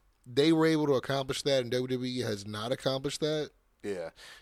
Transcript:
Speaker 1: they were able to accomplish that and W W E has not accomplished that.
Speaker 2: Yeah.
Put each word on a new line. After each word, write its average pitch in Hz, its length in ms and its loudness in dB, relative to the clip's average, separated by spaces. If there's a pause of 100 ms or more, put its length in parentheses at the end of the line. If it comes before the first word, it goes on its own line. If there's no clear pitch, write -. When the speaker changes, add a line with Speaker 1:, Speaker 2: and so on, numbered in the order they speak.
(240)
Speaker 1:
they 139 280 4
were 160 140 6
able 151 200 4
to 143 80 4
accomplish 135 480 -2
that 139 200 2
and 117 100 -8
W 127 160 0
W 127 160 -2
E 127 160 -4
has 104 260 -4
not 107 240 -6
accomplished 135 500 -2
that. 151 300 -2 (320)
Speaker 2:
Yeah. 90 280 -6 (320)